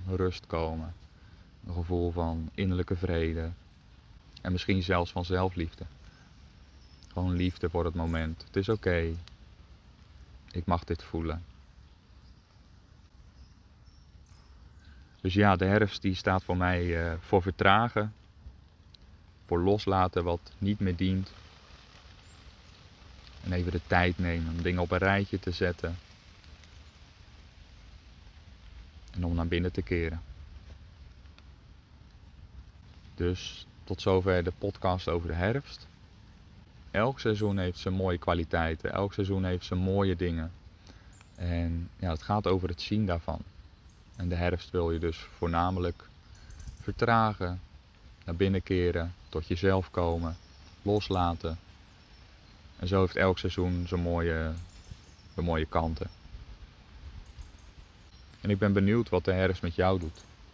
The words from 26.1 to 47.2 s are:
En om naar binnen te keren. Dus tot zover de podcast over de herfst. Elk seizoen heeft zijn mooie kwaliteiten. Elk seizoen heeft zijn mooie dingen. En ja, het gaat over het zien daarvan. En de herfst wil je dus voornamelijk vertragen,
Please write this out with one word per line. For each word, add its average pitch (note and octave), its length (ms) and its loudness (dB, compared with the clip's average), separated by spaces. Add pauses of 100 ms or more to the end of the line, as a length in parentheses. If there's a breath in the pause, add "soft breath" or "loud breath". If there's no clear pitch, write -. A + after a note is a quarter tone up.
En F2 140 -4
om E2+ 100 -2
naar E2+ 120 0
binnen F2 260 0
te G2 100 -4
keren. E2 400 -2 (3000)
Dus - 520 -4 (180)
tot - 160 -8
zover F#2 440 4
de F2+ 140 -2
podcast F#2 500 -2
over E2+ 200 0
de E2 60 -2
herfst. G#2+ 520 -2 (1040)
Elk A#2 300 0
seizoen G#2 380 0
heeft F2+ 200 -2
zijn F#2 160 -2
mooie F#2 240 0
kwaliteiten. E2 720 0
Elk G2 200 0
seizoen F#2+ 320 0
heeft F2+ 200 -2
zijn F2+ 160 -2
mooie F#2+ 360 2
dingen. E2+ 360 -2 (840 loud breath)
En E2+ 640 -2
ja, F#2 140 -2
het D#2+ 120 -2
gaat G#2 240 0
over F2+ 220 2
het F2 120 -6
zien G#2+ 260 0
daarvan. E2+ 360 -2 (760)
En F2 120 -4
de F2 60 0
herfst F2 360 0
wil E2+ 200 0
je E2+ 80 0
dus E2 180 -2
voornamelijk F2 920 -2 (720 loud breath)
vertragen, G#2 800 0 (640)